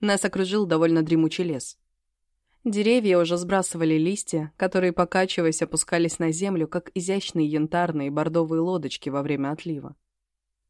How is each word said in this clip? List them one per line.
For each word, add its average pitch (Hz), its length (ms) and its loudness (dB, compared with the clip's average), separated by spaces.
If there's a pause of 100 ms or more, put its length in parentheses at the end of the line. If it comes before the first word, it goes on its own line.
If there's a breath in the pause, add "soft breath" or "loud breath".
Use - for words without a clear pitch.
Нас 202 240 2
окружил 190 420 0
довольно 165 360 4
дремучий 160 420 2
лес. 151 340 -8 (840)
Деревья 208 540 4
уже 175 200 2
сбрасывали 175 560 0
листья, 156 640 -2
которые, 185 360 2
покачиваясь, 180 720 0
опускались 170 580 -2
на 165 100 0
землю, 170 380 -2
как - 260 -6
изящные 180 540 -2
янтарные 156 640 -2
бордовые 160 480 0
лодочки 165 480 -4
во 139 140 -4
время 139 280 -2
отлива. 147 460 -8 (720)